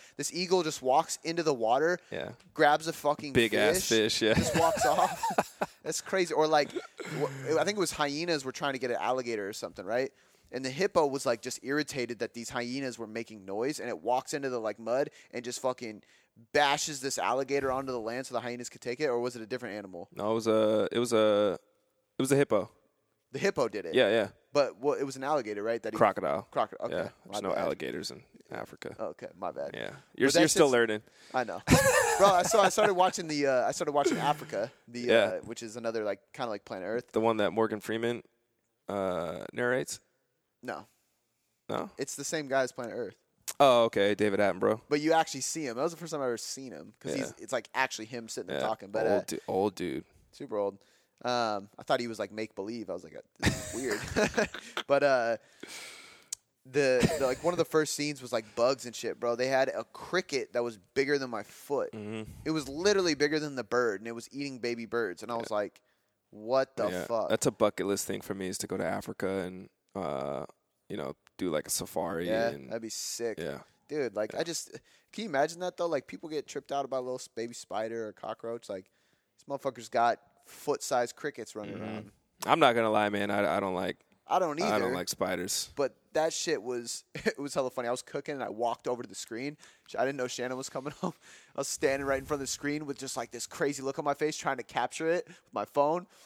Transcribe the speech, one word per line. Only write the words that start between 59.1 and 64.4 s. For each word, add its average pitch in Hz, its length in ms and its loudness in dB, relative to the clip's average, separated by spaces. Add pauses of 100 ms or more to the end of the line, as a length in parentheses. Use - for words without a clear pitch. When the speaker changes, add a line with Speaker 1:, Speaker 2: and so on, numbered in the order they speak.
Speaker 1:
bro. 120 160 0
They 123 140 0
had 135 200 4
a 110 160 -4
cricket - 680 -4
that 120 100 0
was 113 160 -6 (160)
bigger 139 240 2
than 131 120 -4
my 107 120 -6
foot. - 500 -4
Speaker 2:
Mm-hmm. 110 380 -8 (140)
Speaker 1:
It 151 60 -2
was 156 180 -2
literally 180 460 2
bigger 147 260 2
than 147 160 -6
the 120 80 -4
bird, 117 360 2
and 110 80 -12
it 117 40 -6
was 117 180 -10
eating 135 280 -8